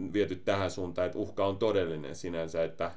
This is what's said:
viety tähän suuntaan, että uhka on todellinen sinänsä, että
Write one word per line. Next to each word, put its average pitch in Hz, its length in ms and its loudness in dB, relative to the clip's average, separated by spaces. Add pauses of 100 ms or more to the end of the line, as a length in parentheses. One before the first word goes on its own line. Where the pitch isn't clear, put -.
(120)
viety 92 240 2
tähän 98 340 2
suuntaan, 87 360 -2
että - 120 -4
uhka 101 280 0
on 98 120 0
todellinen 82 580 2
sinänsä, 82 480 -2
että 82 320 -2